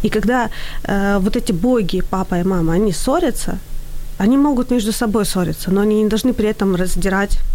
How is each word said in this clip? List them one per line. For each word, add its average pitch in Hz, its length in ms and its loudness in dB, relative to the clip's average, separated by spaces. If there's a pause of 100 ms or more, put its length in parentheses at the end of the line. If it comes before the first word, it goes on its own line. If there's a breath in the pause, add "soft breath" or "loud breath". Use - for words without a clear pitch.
И 208 40 2
когда, 220 400 0 (340 loud breath)
э, 202 360 0
вот 208 160 0
эти 233 180 0
боги, 185 560 2
папа 190 300 -2
и 180 40 0
мама, 180 300 0
они 202 180 2
ссорятся, 262 640 -2 (640)
они 233 180 4
могут 277 340 2
между 226 200 0
собой 208 340 0
ссориться, 175 460 -2
но 196 100 2
они 214 220 2
не 214 60 2
должны 220 240 0
при 208 140 0
этом 196 280 0
раздирать 190 640 2 (160)